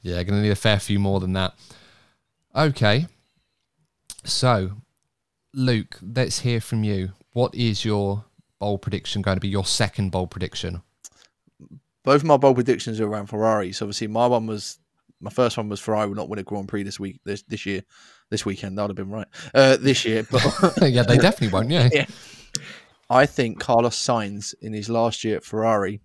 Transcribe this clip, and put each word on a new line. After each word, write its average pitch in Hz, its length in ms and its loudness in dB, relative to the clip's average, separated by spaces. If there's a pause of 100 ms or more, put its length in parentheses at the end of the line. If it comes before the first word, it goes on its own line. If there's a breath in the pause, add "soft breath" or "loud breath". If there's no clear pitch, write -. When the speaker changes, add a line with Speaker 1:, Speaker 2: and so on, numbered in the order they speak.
Speaker 1:
yeah, 87 200 -4
gonna 101 200 0
need 107 80 2
a 98 60 2
fair 104 240 2
few 101 180 0
more 98 220 2
than 92 140 -2
that. 92 200 -2 (1000 soft breath)
Okay, 135 500 2 (1160)
so, 101 480 2 (800)
Luke, 127 480 0
let's 113 380 -4
hear 120 200 0
from 110 240 -4
you. 95 280 -2 (200)
What 123 220 0
is 113 300 -2
your 104 400 -2 (340)
bold 101 240 -4
prediction - 400 -6
going 95 140 0
to 92 40 -2
be, 98 80 -4
your 95 160 -2
second 98 460 -2
bold 90 200 -4
prediction? 90 520 -8 (1200 soft breath)
Speaker 2:
Both 139 200 4
of - 20 -6
my 151 120 6
bold 135 200 6
predictions 117 440 -2
are 110 60 0
around 104 200 -6
Ferrari. 104 460 0
So 104 140 -8
obviously 104 220 -6
my 113 180 2
one 117 200 2
was, 107 320 -10 (420)
my 98 100 -12
first 120 260 0
one 107 120 -6
was 101 120 -8
Ferrari 107 280 0
will 101 80 -6
not 101 120 -8
win 104 100 -8
a 98 40 -8
Grand 98 240 -8
Prix 101 160 -6
this 98 160 -10
week, 98 260 -10
this, 101 180 -8
this - 240 -10
year, 98 160 -4 (480 soft breath)
this 110 140 -4
weekend. 98 340 -6
That 101 100 -2
would 98 100 -8
have 98 100 -8
been 101 60 -10
right. 107 120 -8 (280 loud breath)
Uh, 135 220 8
this 131 280 2
year, 110 260 0
but 120 120 2 (240)
Speaker 1:
<laughs> - 160 2
Yeah, 123 220 4
they 120 140 6
definitely 165 300 4
won't, 101 220 0
yeah. 143 200 6
Speaker 2:
<laughs> - 20 0
Yeah. 139 140 2 (1040 loud breath)
I 135 140 6
think 117 320 -2
Carlos 117 380 2
Sainz 104 680 -4
in 110 100 -10
his 104 160 -8
last 117 360 0
year 107 140 0
at - 60 -10
Ferrari 107 600 0